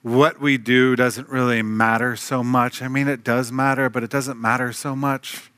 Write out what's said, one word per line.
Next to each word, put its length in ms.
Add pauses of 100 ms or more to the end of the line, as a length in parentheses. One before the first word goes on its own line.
what 360
we 180
do 380
doesn't 340
really 320
matter 540
so 280
much. 380
I 80
mean, 180
it 160
does 280
matter, 380
but 140
it 60
doesn't 300
matter 340
so 220
much. 640